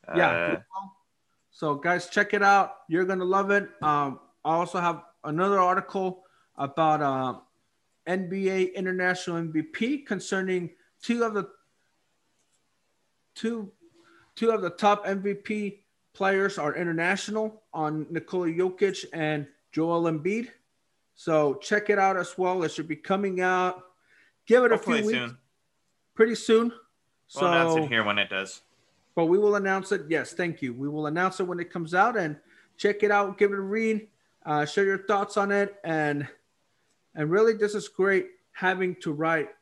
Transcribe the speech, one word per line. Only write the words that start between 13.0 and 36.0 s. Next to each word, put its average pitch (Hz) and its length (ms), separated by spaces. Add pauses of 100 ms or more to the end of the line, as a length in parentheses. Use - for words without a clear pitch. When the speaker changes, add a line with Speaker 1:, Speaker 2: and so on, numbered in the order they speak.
Speaker 1:
two, 226 360 (640)
two 226 160
of 214 120
the 175 80
top 202 360
M 196 160
V 202 120
P 202 460 (320)
players 196 460
are 147 180
international 190 880 (120)
on 156 360
Nikola 170 380
Jokic 185 640
and 151 340 (260)
Joel 170 320
Embiid. 175 440 (680)
So 151 400
check 208 360
it 208 80
out 190 180
as 175 220
well. 185 240
It 156 100
should 156 160
be 151 80
coming 190 440
out. 185 420 (640)
Give 247 180
it 233 80
a 220 40
Speaker 2:
Hopefully - 220
Speaker 1:
few 208 80
weeks. 123 120
Speaker 2:
soon. 123 200 (760)
Speaker 1:
Pretty 220 200
soon. 233 380 (640)
Speaker 2:
We'll 185 120
announce 165 300
it 160 60
Speaker 1:
So 147 60
Speaker 2:
here 113 160
when 104 140
it 98 120
does. 95 320 (520)
Speaker 1:
But 165 120
we 175 120
will 208 180
announce 196 360
it. 185 160
Yes, 151 260
thank 175 280
you. 127 100
We 135 160
will 151 180
announce 180 340
it 190 40
when 175 140
it 170 120
comes 170 240
out, 226 220
and 156 200 (400)
check 208 260
it 208 80
out, 202 280
give 202 140
it 196 60
a 196 40
read, 214 460 (360)
uh, 151 220
share 196 180
your 196 220
thoughts 202 320
on 202 120
it, 202 340
and, 147 440 (840)